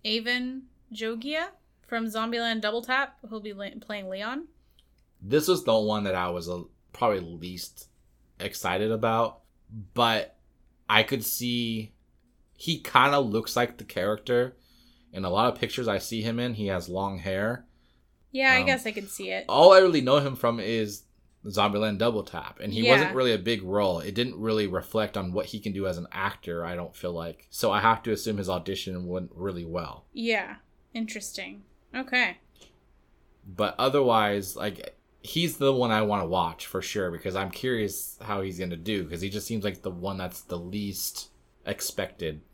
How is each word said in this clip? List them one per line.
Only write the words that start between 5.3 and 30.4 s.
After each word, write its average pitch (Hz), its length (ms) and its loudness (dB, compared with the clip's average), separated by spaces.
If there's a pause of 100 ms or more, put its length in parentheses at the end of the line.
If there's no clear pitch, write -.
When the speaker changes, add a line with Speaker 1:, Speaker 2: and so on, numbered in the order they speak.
Speaker 2:
was 180 160 2
the 113 160 4
one 107 240 2
that 95 120 0
I 90 140 0
was, 87 180 -4
uh, 87 140 -6 (320)
probably 107 280 2
least 87 680 -12 (520)
excited 98 520 -2
about, 113 500 0 (540)
but 113 420 2 (520)
I 107 140 8
could 135 220 0
see 117 680 -2 (640)
he - 240 -4
kinda 143 400 8
looks 113 360 0
like 120 220 0
the 104 60 -16
character. 113 760 0 (560)
In 95 120 -4
a 90 40 0
lot 110 240 4
of - 60 -12
pictures 117 300 -2
I 98 100 0
see 113 220 -4
him 117 180 -2
in, 123 140 -2
he 107 140 -4
has 90 220 -2
long 98 300 -2
hair. 98 460 -2 (680)
Speaker 1:
Yeah, 262 220 4
I 254 80 4
Speaker 2:
Um, 269 40 -2
Speaker 1:
guess 254 200 2
I 214 80 -2
could 202 160 -10
see 190 200 -10
it. 190 200 -6
Speaker 2:
all 170 240 12
I 185 60 12
really 175 220 8
know 131 180 4
him 139 180 -2
from 117 220 2
is 107 440 -2 (420)
Zombieland 104 520 0
Double 110 260 2
Tap, - 380 -12
and 104 100 -6
he - 140 0
Speaker 1:
Yeah. - 80 8
Speaker 2:
wasn't - 220 4
really 127 180 4
a 104 40 2
big 98 240 -2
role. 92 380 2
It 92 160 -8
didn't 120 240 -2
really 107 280 0
reflect 98 500 -2
on 90 160 -4
what - 140 -2
he 107 120 -10
can 101 140 -4
do 98 120 -4
as 87 120 -2
an 85 160 -10
actor, 90 500 -6
I 87 120 -6
don't 87 200 -10
feel 90 160 -6
like. 82 380 -8
So 110 220 0
I 101 100 2
have 110 220 4
to 113 80 -2
assume 104 260 -2
his 95 120 -4
audition 90 560 -4
went 90 300 -6
really 87 300 -6
well. 82 480 -8
Speaker 1:
Yeah. 226 440 -4 (360)